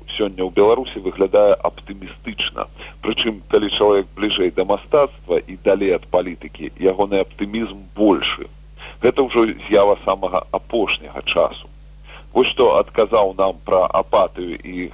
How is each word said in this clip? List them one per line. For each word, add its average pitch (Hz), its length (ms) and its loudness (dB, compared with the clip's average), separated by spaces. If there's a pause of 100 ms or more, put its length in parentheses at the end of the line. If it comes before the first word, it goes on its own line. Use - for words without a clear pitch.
сёння 95 320 -4
ў 92 80 -2
Беларусі 117 480 2
выглядае 98 560 2 (160)
аптымістычна. - 960 -10 (400)
Прычым, 113 300 -2 (100)
калі 104 240 2
чалавек 101 380 2 (100)
бліжэй 98 320 0
да 92 160 -2
мастацтва 101 720 -2
і 92 240 -8
далей 98 320 0
ад 82 160 -4
палітыкі, 82 640 -4 (100)
ягоны 98 400 0
аптымізм 101 600 -6 (100)
большы. 98 560 0 (560)
Гэта 127 160 2
ўжо 120 220 2 (120)
з'ява 101 460 2
самага 95 480 -2
апошняга 85 720 -6
часу. - 480 -2 (600)
Вось 127 200 0
што 117 240 2
адказаў 101 640 2
нам 95 320 -2
пра 92 140 4 (100)
апатыю 92 640 -2
і 90 360 -10